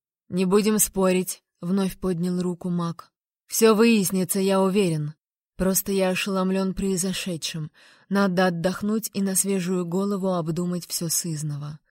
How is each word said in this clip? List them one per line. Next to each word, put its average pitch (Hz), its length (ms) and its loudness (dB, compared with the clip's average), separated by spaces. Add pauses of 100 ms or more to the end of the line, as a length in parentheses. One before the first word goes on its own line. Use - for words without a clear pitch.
(280)
"Не 185 160 0
будем 208 340 4
спорить", — 185 640 0 (180)
вновь 185 380 -2
поднял 180 420 -2
руку 180 300 -4
маг. 170 420 -4 (340)
"Всё 220 280 4
выяснится, 196 680 4
я 190 200 2
уверен. 175 540 2 (420)
Просто 190 360 0
я 190 180 2
ошеломлён 190 640 -2
произошедшим. 180 960 -4 (380)
Надо 190 380 2
отдохнуть 185 680 -2
и 202 100 -2
на 190 140 0
свежую 185 480 -2
голову 190 500 -2
обдумать 175 520 -2
всё - 220 -6
сызнова". 151 680 -6 (120)